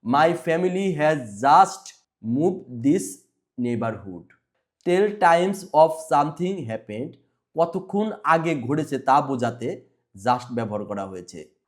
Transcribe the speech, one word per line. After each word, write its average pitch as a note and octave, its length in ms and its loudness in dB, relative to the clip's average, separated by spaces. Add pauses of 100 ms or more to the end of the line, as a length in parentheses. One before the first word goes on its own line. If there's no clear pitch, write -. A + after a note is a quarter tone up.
My C#3+ 280 4
family F3+ 600 0
has D3+ 260 2 (240)
just D#3 420 4 (380)
moved B2 600 -2
this D3+ 220 2 (540)
neighborhood। G#2+ 680 -4 (640)
Tell F#3+ 320 2
times F3+ 560 2
of D#3 160 8 (180)
something D#3 460 0 (100)
happened, A2+ 480 -8 (440)
কতক্ষণ F3+ 500 -2 (180)
আগে E3 280 2 (100)
ঘটেছে C#3+ 360 -2
তা C3 220 2
বোঝাতে A#2+ 480 -4 (460)
just B2 400 -2
ব্যবহার G#2 300 -4
করা G2 220 -8
হয়েছে। F2+ 340 -14 (260)